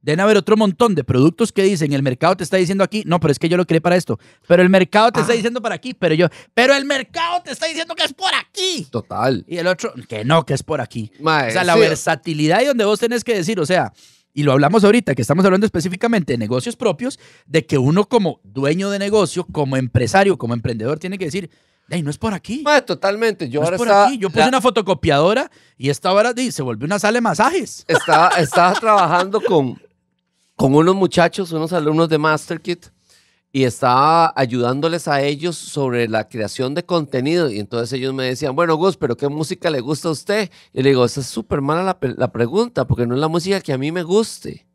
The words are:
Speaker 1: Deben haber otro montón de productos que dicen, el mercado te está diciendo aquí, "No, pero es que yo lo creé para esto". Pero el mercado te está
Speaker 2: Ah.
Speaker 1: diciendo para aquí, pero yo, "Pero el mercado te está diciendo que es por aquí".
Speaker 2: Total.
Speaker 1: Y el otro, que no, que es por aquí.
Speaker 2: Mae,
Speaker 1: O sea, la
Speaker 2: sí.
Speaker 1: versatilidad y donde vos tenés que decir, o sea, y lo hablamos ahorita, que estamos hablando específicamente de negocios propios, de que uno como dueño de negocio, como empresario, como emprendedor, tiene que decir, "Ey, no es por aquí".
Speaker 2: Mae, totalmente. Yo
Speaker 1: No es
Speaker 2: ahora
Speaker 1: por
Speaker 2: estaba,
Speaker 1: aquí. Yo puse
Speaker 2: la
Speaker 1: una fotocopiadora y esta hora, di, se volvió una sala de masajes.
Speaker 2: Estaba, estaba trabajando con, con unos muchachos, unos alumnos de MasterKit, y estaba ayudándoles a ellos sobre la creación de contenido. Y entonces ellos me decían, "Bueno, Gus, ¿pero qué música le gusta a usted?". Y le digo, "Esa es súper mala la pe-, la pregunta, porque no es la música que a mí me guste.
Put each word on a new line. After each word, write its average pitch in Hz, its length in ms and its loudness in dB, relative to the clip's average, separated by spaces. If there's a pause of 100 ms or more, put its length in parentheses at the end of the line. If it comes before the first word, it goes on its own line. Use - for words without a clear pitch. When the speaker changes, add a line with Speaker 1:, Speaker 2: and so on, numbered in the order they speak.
Speaker 1:
Deben 156 180 -2
haber 214 160 4
otro 208 220 4
montón 214 380 2
de 139 100 -2
productos 156 480 2
que 196 100 0
dicen, 160 300 0
el 139 100 0
mercado 139 320 0
te 185 80 -8
está 190 140 -2
diciendo 190 260 0
aquí, 208 220 -4
"No, 165 160 0
pero 156 100 2
es 135 80 0
que 170 80 -2
yo 170 80 2
lo 180 100 2
creé 165 140 2
para 175 160 2
esto". 120 240 -2 (300)
Pero 175 120 6
el 180 80 6
mercado 208 440 4
te 240 80 0
está 208 100 0
Speaker 2:
Ah. 233 60 4
Speaker 1:
diciendo 233 240 -4
para 208 140 -6
aquí, 254 180 -12
pero 170 200 0
yo, 165 140 4 (260)
"Pero 254 220 4
el 277 80 -2
mercado 330 580 -4
te 349 100 -14
está 320 160 -8
diciendo 330 280 -8
que 320 80 -4
es 294 80 -4
por 370 240 -6
aquí". 359 560 -6
Speaker 2:
Total. 110 560 -4
Speaker 1:
Y 160 120 -10
el 165 80 -2
otro, - 260 -4 (160)
que 107 160 -8
no, 160 200 2
que 143 100 -4
es 127 80 -4
por 151 180 -6
aquí. 113 280 -10 (120)
Speaker 2:
Mae, 151 260 0
Speaker 1:
O 113 60 -4
sea, 180 100 0
la 170 120 2
Speaker 2:
sí. 170 40 4
Speaker 1:
versatilidad 160 800 0
y 254 60 2
donde 247 180 0
vos 202 160 2
tenés 233 240 -2
que 233 100 -2
decir, 185 280 -2
o 147 40 0
sea, 147 280 0 (400)
y 147 100 -2
lo 143 80 4
hablamos 147 320 4
ahorita, 208 320 4
que 123 60 -4
estamos 160 240 2
hablando 196 200 4
específicamente 185 680 -2
de 120 40 -2
negocios 123 380 -4
propios, 233 420 -8 (280)
de 156 200 -2
que 147 120 -2
uno 151 260 2
como 202 400 -2
dueño 147 460 -4
de 202 100 -4
negocio, 202 540 -2
como 135 240 -2
empresario, 131 600 2
como 117 160 -4
emprendedor, 120 460 -6
tiene 185 180 -10
que 180 80 -8
decir, 160 240 -8 (400)
"Ey, 170 140 -6
no 143 60 -4
es 147 80 -8
por 220 160 -4
aquí". 240 280 -8
Speaker 2:
Mae, 294 200 2
totalmente. 202 680 -2
Yo 135 140 -4
Speaker 1:
No - 20 0
es 160 40 0
Speaker 2:
ahora 180 100 -2
Speaker 1:
por 233 100 -2
Speaker 2:
estaba, 202 200 6
Speaker 1:
aquí. 269 100 0
Yo 190 120 -4
puse 220 120 -4
Speaker 2:
la 254 80 4
Speaker 1:
una 262 100 2
fotocopiadora 190 880 0 (280)
y 131 120 -4
esta 180 220 -2
hora, 220 220 2
di, 240 180 -4
se - 100 -8
volvió 120 240 -6
una 196 140 -2
sala 214 160 0
de 240 60 0
masajes. 226 680 -2
Speaker 2:
Estaba, 165 440 4
estaba 175 420 2
trabajando 196 680 2
con, 165 400 0 (760)
con 135 200 2
unos 170 200 4
muchachos, 175 560 0
unos 160 220 -4
alumnos 156 360 2
de 156 100 2
MasterKit, 156 640 -4 (680)
y 135 140 0
estaba 139 720 4
ayudándoles 135 720 -2
a 143 140 0
ellos 147 360 -4
sobre 120 500 -2
la 110 220 -2
creación 127 460 -6
de 175 100 -6
contenido. 156 680 -2
Y 104 80 -8
entonces 117 340 -6
ellos 131 200 -4
me 131 100 -6
decían, 127 320 -4
"Bueno, 165 200 2
Gus, 180 220 0
¿pero 120 200 -2
qué 143 120 -4
música 156 420 -4
le 143 80 -2
gusta 143 300 -4
a - 20 -2
usted?". 202 380 -4 (220)
Y 135 120 -6
le 139 60 4
digo, 127 160 4
"Esa 127 160 -4
es 127 60 -8
súper - 340 -6
mala 156 220 -2
la 185 160 -4
pe-, 127 180 -4
la - 140 -2
pregunta, 139 560 -2
porque 120 200 -2
no 123 80 -2
es 135 60 -2
la 160 60 0
música 175 340 -2
que 147 120 -6
a 131 60 -2
mí 143 120 -4
me 175 120 -6
guste. - 720 -4